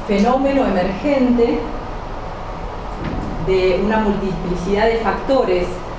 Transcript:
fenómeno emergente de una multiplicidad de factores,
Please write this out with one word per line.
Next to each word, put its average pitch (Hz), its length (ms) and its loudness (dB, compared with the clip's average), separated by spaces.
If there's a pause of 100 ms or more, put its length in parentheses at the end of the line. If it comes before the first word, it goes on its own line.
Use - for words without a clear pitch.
fenómeno 254 580 4
emergente 240 920 2 (1900)
de 185 400 2
una 220 140 2
multiplicidad 190 880 0
de 226 100 2
factores, 196 720 2 (320)